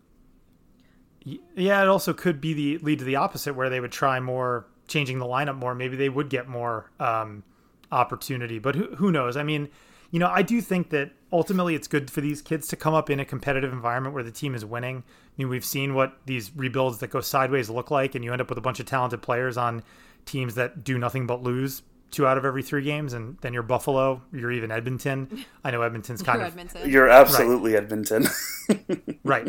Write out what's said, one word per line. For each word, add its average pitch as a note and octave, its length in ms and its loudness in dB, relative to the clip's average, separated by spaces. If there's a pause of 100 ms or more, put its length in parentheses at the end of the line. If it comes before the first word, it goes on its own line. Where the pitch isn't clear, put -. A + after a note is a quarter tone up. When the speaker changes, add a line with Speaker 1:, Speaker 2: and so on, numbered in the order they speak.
(1300)
Speaker 1:
Y-, C3+ 140 -12 (160)
yeah, G3 260 4
it G3 60 6
also F#3+ 260 4
could E3 260 -2
be D#3+ 140 -2
the, D3 260 -2
lead D3 200 0
to B2+ 60 -8
the C3 100 0
opposite, C#3+ 400 -2
where C3 140 -2
they B2+ 100 -2
would B2 120 -6
try C3 280 0
more, B2+ 480 -4 (200)
changing C3 320 -2
the B2 60 -4
lineup C3+ 320 -2
more. B2 180 -4
Maybe B2+ 220 -6
they C#3 120 0
would C#3 200 -2
get B2+ 180 -4
more, A#2+ 520 -6
um, A2 440 -4 (480)
opportunity, A#2+ 680 -2
but C3+ 160 0
who, F#3+ 200 -4
who F#3 160 2
knows? B2+ 260 0
I D3 60 -2
mean, D3 260 -4 (420)
you E3+ 80 0
know, F3 80 4
I F3+ 140 2
do A3+ 200 0
think F3+ 280 -2
that C#3+ 220 -2 (200)
ultimately F3 440 0
it's - 120 -8
good C#3 240 -2
for - 100 -6
these D3 200 -4
kids D#3 260 -6
to - 80 -8
come D#3 180 0
up D#3 160 2
in C#3+ 100 0
a C3+ 60 -4
competitive C3+ 480 -2
environment B2 400 -4
where C3+ 100 -6
the A2+ 80 -12
team C3+ 240 -6
is A2 100 -8
winning. B2 420 -8
I - 300 -20
mean, C3 120 -4
we've B2 160 -4
seen C#3 280 -2
what C3 320 0
these B2 300 -6
rebuilds C3 440 0
that B2 100 -8
go C3 120 -4
sideways C3 480 0
look A#2+ 220 -6
like, C3+ 240 0
and A#2+ 100 -6
you A#2+ 60 -6
end B2 100 -2
up A2+ 80 -6
with - 80 -6
a A#2 40 -6
bunch B2+ 180 -4
of A#2+ 60 -12
talented B2 360 -2
players B2 360 -2
on A#2 260 -2 (420)
teams B2 300 -6
that B2 280 -4
do C3 140 -2
nothing A#2+ 300 -2
but B2 160 -4
lose C3 380 -4 (280)
two C#3+ 160 0
out C3 120 4
of C3 80 -2
every C3+ 180 -2
three C#3+ 200 -4
games, D3 300 -4
and A#2+ 280 -10
then A#2+ 120 -6
you're A#2+ 100 -4
Buffalo, C3 580 0 (120)
you're A#2+ 180 -6
even A2+ 200 -4
Edmonton. C3 800 -6
Speaker 2:
<laughs> - 100 -18
Speaker 1:
I C#3 80 -4
know A#2+ 100 0
Edmonton's A#2 400 -4
Speaker 2:
You're F#2 40 -10
Speaker 1:
kind A#2 160 2
of - 60 -4
Speaker 2:
Edmonton. - 420 -8
Speaker 3:
You're C3+ 200 10
absolutely B2 640 10
Speaker 1:
Right. G#2 100 4
Speaker 3:
Edmonton. G#2+ 480 0
<laughs> - 40 -6 (880)
Speaker 1:
Right, A#2+ 240 0